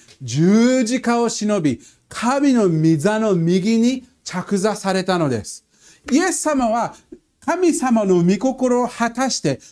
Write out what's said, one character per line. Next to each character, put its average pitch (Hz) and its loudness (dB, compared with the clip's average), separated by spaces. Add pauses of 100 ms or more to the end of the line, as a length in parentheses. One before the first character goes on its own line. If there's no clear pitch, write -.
(220)
十 214 2
字 240 -4
架 233 0
を 233 0
忍 208 -2
び、 139 -2 (260)
神 277 0
の 208 4
御 160 2
座 202 0
の 214 0
右 180 2
に 254 -2 (200)
着 185 -6
座 196 0
さ 190 -4
れ 185 -2
た 185 0
の 156 0
で 113 -4
す。 - -18 (440)
イ 254 2
エ 349 2
ス - -6
様 269 0
は 226 -2 (460)
神 349 0
様 226 0
の 175 4
御 190 4
心 254 0
を 240 -2
果 233 -4
た 247 -4
し - -6
て、 139 -2 (120)